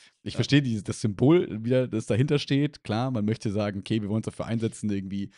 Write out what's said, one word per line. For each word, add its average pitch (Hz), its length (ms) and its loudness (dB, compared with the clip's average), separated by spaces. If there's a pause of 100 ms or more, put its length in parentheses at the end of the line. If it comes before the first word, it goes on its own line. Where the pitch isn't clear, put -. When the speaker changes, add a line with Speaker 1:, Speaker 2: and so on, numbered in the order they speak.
(240)
Speaker 1:
ich - 120 -8
Speaker 2:
Ja. - 20 0
Speaker 1:
verstehe 139 240 4
dieses, 113 220 -2
das - 180 -6
Symbol 113 640 2
wieder, 127 220 2
das 113 180 -4
dahinter 139 340 2
steht. 143 440 0
Klar, 120 280 -2
man 107 140 0
möchte 107 260 0
sagen, 101 280 -2
"Okay, 113 220 0
wir 104 80 -4
wollen 107 100 0
uns 107 60 -4
dafür 95 200 -6
einsetzen, 110 440 -2
irgendwie 98 480 -4